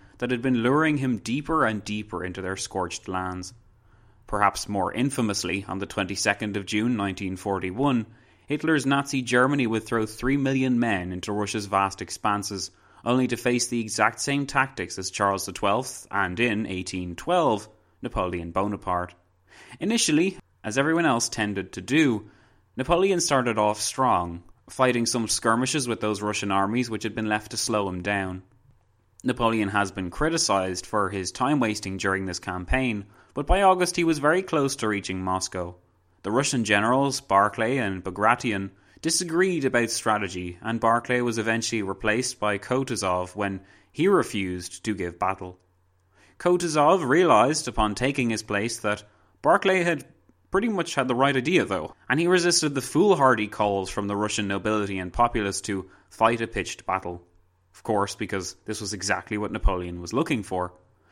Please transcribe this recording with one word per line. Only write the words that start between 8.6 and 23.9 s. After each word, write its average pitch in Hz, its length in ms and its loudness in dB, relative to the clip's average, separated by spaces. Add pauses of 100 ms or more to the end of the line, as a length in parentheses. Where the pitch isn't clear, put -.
Nazi 139 360 0
Germany 123 440 2
would 110 180 0
throw 113 200 0
three 127 320 -2
million 131 440 2
men 95 320 0
into 92 200 -6
Russia's 104 340 -2
vast 98 360 0
expanses, 101 680 -4 (340)
only 127 240 2
to 113 80 -2
face 123 320 0
the 120 120 -2
exact 110 400 0
same 143 260 -2
tactics 135 520 -2
as 92 120 -8
Charles 98 360 0
the 95 60 -8
twelfth 107 580 -2
and, 92 300 -2
in 110 260 0
eighteen 90 480 -6
twelve, 151 540 0 (340)
Napoleon 90 480 -4
Bonaparte. 92 640 -2 (680)
Initially, 190 560 2 (260)
as 107 160 -4
everyone 160 280 2
else 117 220 2
tended 101 440 -4
to 92 80 -10
do, 127 500 2 (460)
Napoleon 175 440 2
started 120 380 2
off 107 220 2
strong, 90 640 0 (260)